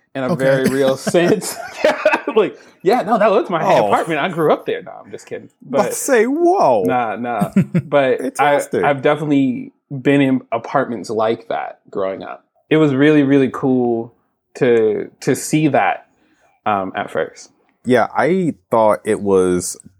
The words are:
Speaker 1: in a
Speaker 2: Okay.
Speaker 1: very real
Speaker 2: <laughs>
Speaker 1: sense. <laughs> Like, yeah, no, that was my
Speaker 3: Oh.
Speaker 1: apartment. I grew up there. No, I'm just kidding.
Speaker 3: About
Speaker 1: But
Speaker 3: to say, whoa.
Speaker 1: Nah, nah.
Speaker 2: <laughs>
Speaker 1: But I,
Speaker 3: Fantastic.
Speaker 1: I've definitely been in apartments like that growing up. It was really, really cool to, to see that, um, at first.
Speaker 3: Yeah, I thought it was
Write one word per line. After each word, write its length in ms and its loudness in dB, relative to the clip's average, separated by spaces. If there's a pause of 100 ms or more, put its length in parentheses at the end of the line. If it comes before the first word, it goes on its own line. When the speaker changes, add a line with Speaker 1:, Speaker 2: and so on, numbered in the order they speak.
(140)
Speaker 1:
in 100 -6
a 80 -2
Speaker 2:
Okay. 120 -2
Speaker 1:
very 260 2
real 260 0
Speaker 2:
<laughs> 0 -
Speaker 1:
sense. 600 0 (280)
<laughs> 120 2 (400)
Like, 220 0 (240)
yeah, 200 2
no, 140 0
that 140 4
was 180 2
my 140 -2
Speaker 3:
Oh. 240 2
Speaker 1:
apartment. 320 0
I 100 -2
grew 240 0
up 140 -2
there. 160 -6
No, 80 -16
I'm 220 -20
just 140 -18
kidding. 240 -14 (180)
Speaker 3:
About 160 0
Speaker 1:
But 60 -2
Speaker 3:
to 40 -8
say, 300 0
whoa. 600 2
Speaker 1:
Nah, 300 -2
nah. 400 -4
Speaker 2:
<laughs> 300 0
Speaker 1:
But 300 2
I, 20 0
Speaker 3:
Fantastic. 640 0
Speaker 1:
I've 200 0
definitely 680 0 (300)
been 180 4
in 200 2 (100)
apartments 600 -4
like 380 -2
that 320 -8 (100)
growing 340 -6
up. 200 -16 (260)
It 80 4
was 140 4
really, 300 4
really 280 2
cool 680 -2 (380)
to, 680 0
to 160 0
see 320 -2
that, 400 0 (580)
um, 300 -4
at 120 -6
first. 440 -8 (340)
Speaker 3:
Yeah, 300 2
I 380 0 (160)
thought 340 2
it 160 -2
was 580 0 (220)